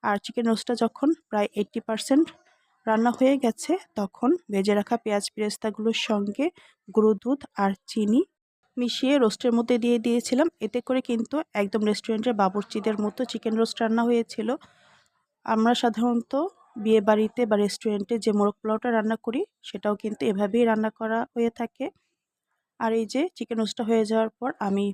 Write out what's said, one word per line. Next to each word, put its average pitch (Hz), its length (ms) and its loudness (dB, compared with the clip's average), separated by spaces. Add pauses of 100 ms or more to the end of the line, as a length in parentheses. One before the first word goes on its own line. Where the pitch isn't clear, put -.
আর 214 180 2
চিকেন - 260 -4
রোস্টটা 226 280 0
যখন 233 340 0 (180)
প্রায় 208 260 0
এইটটি 208 280 -4
পার্সেন্ট 269 460 2 (600)
রান্না 226 240 4
হয়ে 262 260 4
গেছে, 262 360 -2 (220)
তখন 214 340 -2 (200)
ভেজে 202 260 2
রাখা 208 220 0
পেঁয়াজ 208 340 -2
বেরেস্তাগুলোর 214 680 -2 (100)
সঙ্গে 208 380 -2 (440)
গুঁড়ো 214 300 4
দুধ 277 200 -2 (180)
আর 196 140 2 (160)
চিনি 220 340 2 (560)
মিশিয়ে 254 400 0
রোস্টের 240 360 2
মধ্যে 233 240 2
দিয়ে 240 220 2
দিয়েছিলাম। 240 480 0 (120)
এতে 214 220 -4
করে 254 200 -2
কিন্তু 233 340 -4 (180)
একদম 208 360 -2
রেস্টুরেন্টের 220 520 -2
বাবুর্চিদের 208 580 -2
মতো 208 260 -4
চিকেন 220 300 -6
রোস্ট 226 240 -2
রান্না 226 240 0
হয়েছিল। 233 460 -2 (960)
আমরা 220 300 2
সাধারণত 240 580 -2 (420)
বিয়ে 220 260 2
বাড়িতে 214 440 2
বা 214 100 0
রেস্টুরেন্টে 208 600 -2
যে 214 140 0
মোরগ 208 280 2
পোলাওটা 220 320 -4
রান্না 220 340 0
করি, 247 160 -4 (200)
সেটাও 208 340 -4
কিন্তু 208 300 -8
এভাবেই 202 400 2
রান্না 220 260 0
করা 226 280 -4 (120)
হয়ে 233 280 -2
থাকে। 240 260 -8 (920)
আর 226 140 0
এই 226 120 0
যে 254 160 -2 (120)
চিকেন 233 260 -6
রোস্টটা 220 300 -2
হয়ে 226 160 4
যাওয়ার 220 280 0
পর 247 160 -8 (100)
আমি 202 340 0